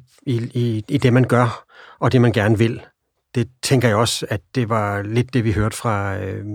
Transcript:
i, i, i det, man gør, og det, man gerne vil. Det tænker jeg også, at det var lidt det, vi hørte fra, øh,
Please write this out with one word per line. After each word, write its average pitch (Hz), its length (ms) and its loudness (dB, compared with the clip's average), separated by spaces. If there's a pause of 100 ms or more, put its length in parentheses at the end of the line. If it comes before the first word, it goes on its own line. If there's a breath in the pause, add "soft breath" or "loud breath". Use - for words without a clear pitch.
(260)
i, 123 100 -2 (180)
i, 117 340 -2
i 139 100 0
det, 127 140 2
man 127 120 4
gør, 120 400 2 (340 loud breath)
og 135 140 0
det, 127 80 4
man 120 120 4
gerne 107 260 2
vil. 117 220 0 (540)
Det 120 140 -2 (140)
tænker 123 260 2
jeg 104 80 2
også, - 320 -2
at 110 120 -4 (140)
det 117 140 -2
var 104 340 -2
lidt 117 320 -4
det, 113 100 0
vi 110 80 0
hørte 107 240 -2
fra, 101 400 -4
øh, 98 280 -8 (100)